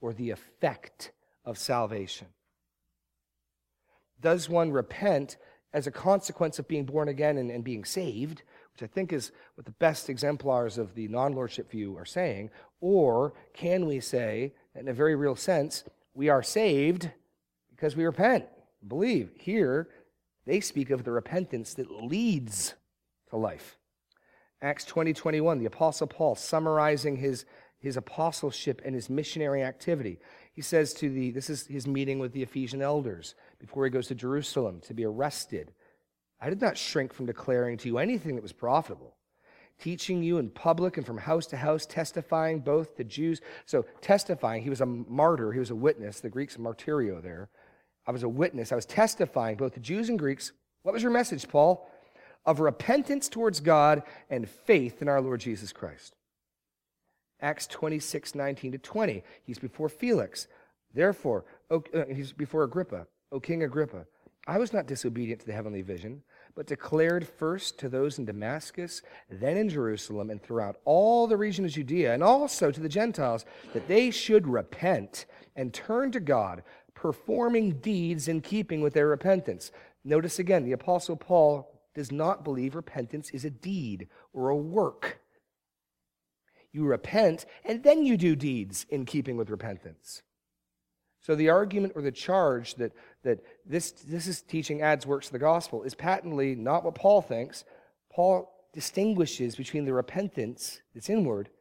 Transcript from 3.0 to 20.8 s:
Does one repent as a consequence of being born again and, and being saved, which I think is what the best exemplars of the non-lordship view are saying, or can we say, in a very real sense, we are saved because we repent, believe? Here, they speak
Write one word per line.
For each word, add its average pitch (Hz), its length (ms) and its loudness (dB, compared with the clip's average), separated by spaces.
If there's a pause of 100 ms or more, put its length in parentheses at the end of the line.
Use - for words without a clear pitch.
Does 160 280 2
one 165 240 2
repent 139 640 0 (340)
as 143 140 -2
a 143 40 -4
consequence 175 680 0
of 139 100 -10
being 147 160 -2
born 147 240 0
again 147 300 0
and, 123 120 -2
and 120 140 -8
being 117 180 -6
saved, 147 600 -6 (320)
which - 80 -16
I 120 40 -8
think 185 240 -4
is 139 220 -4 (220)
what - 100 -20
the - 80 -16
best 156 380 0
exemplars 131 640 -2
of 104 180 -4
the 110 140 -10
non-lordship 127 640 -4
view 101 260 -6
are 90 80 -16
saying, 113 460 -4 (320)
or 147 500 4 (220)
can 175 320 0
we 139 140 -2
say, 120 520 -2 (220)
in 123 120 -14
a 131 60 -2
very 151 240 4
real 139 180 2
sense, 156 480 0 (300)
we 139 160 0
are 135 140 6
saved 175 680 2 (600)
because 143 260 -2
we 165 80 2
repent, 190 400 4 (420)
believe? 143 480 0
Here, 170 540 0 (560)
they 180 160 0
speak 139 300 -4